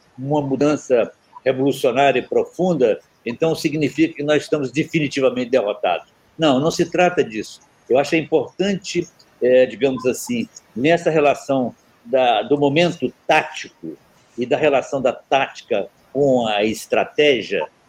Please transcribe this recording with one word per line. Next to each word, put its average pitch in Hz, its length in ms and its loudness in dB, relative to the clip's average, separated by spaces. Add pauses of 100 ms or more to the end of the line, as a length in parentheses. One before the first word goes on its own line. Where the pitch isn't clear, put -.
(160)
uma 139 240 -2
mudança 135 680 0 (340)
revolucionária 131 760 2
e - 20 -6
profunda, 127 760 0 (260)
então 156 280 -2
significa 156 600 -2
que 143 80 -10
nós 147 220 0
estamos 143 260 -4
definitivamente 131 800 -2
derrotados." 104 560 0 (320)
Não, 143 220 2
não 160 100 0
se - 160 -2
trata 175 380 0
disso. 110 360 -10 (300)
Eu 120 80 4
acho 147 160 0
importante, 170 920 -4 (360)
é, 127 240 6
digamos 123 400 -2
assim, 120 420 -4 (260)
nessa 165 360 0
relação 135 640 0 (300)
da, 120 380 2
do 123 140 0
momento 143 560 0 (140)
tático - 720 -2 (400)
e 123 80 -4
da 127 100 0
relação 135 460 0
da 120 100 2
tática - 760 -4 (240)
com 127 340 2
a 104 160 0
estratégia, 110 1040 0 (220)